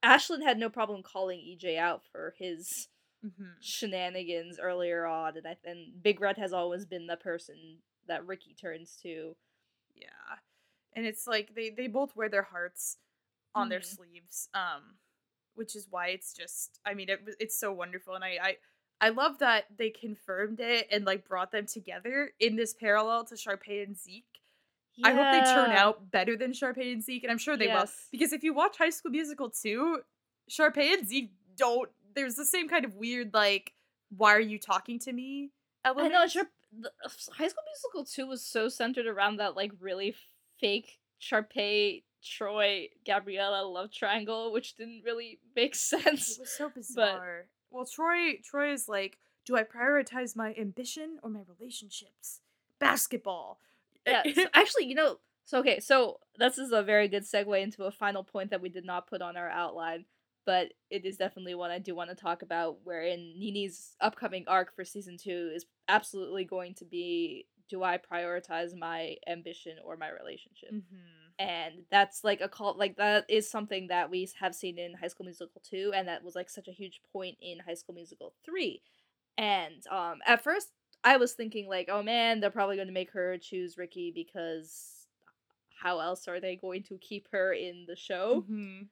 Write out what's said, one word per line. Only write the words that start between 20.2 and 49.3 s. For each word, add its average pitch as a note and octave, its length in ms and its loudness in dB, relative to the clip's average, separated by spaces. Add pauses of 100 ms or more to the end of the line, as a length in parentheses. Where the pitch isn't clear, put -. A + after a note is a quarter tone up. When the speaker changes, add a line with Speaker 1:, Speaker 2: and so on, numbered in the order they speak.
Speaker 2:
it A#3 320 2
and, G#3 140 2
like, F#3+ 220 0
brought F#3+ 240 -2
them G#3 160 -2
together A3+ 720 -4
in A3+ 160 4
this A3 180 0
parallel A3 520 4
to A3+ 100 -18
Sharpay G#3 480 -6
and G3+ 120 -10
Zeke. F#3 300 -18 (800)
I A#3 100 10
hope C4+ 180 6
they C4+ 100 10 (120)
turn B3+ 160 8
Speaker 1:
Yeah. G3 160 8
Speaker 2:
out G#3+ 240 2
better G3+ 260 2
than B3 180 -2
Sharpay B3+ 380 -2
and A3+ 120 -4
Zeke, B3+ 200 -6
and A#3+ 80 -2
I'm A#3 60 0
sure D4 180 0
they A3 120 4
will. A3 140 4
Speaker 1:
Yes. - 300 -4
Speaker 2:
Because C#4 220 2
if C4+ 100 -4
you D#4 120 2
watch F4 240 4
High E4 100 6
School D#4+ 220 -6
Musical D4 400 -4
two, C4 480 0 (500)
Sharpay D4+ 460 4
and C4+ 120 0
Zeke A#3+ 240 -2 (240)
don't, A#3+ 340 2 (240)
there's C4+ 220 -2
the D4 100 -6
same F4 220 0
kind D#4+ 160 2
of G#3+ 120 -6
weird, A#3 380 -4
like, G3+ 380 4 (380)
"Why G#3 260 8
are G#3+ 60 10
you G#3+ 180 -2
talking G#3 400 -2
to C4 140 -8
me?" C#4 380 -8 (340)
Speaker 1:
I C4 80 4
know, C#4 100 2
Speaker 2:
element. E4+ 280 6
Speaker 1:
Sharp-, F4+ 180 0 (280)
the, A3+ 120 -10 (160)
uh, - 40 -10 (220)
High D#4 160 -2
School D#5 180 -6
Musical C5+ 380 -10
two C4 240 -8
was C4 180 -10
so A3+ 220 0
centered B3 400 -2
around G#3 300 2
that, G3+ 180 -2
like, G3+ 240 -4
really F#3+ 340 -4 (460)
fake G#3+ 400 0 (220)
Sharpay, G#3 840 0 (180)
Troy, G3+ 680 0 (160)
Gabriella G3 600 0
love F#3 280 -8
triangle, A3 580 -2
which - 240 -4
didn't A3+ 300 -14
really A#3 340 -6 (160)
make B3 200 2
<laughs> - 0 -
sense, - 580 2
Speaker 2:
It A#3 80 -12
was B3+ 100 -12
so D4 160 -4
Speaker 1:
but C#4+ 80 -10
Speaker 2:
bizarre. F#3+ 720 0 (240)
Well, B3+ 160 -8
Troy, E4 580 2
Troy C#4+ 300 -2
is - 160 -6
like, G3 280 -4 (280)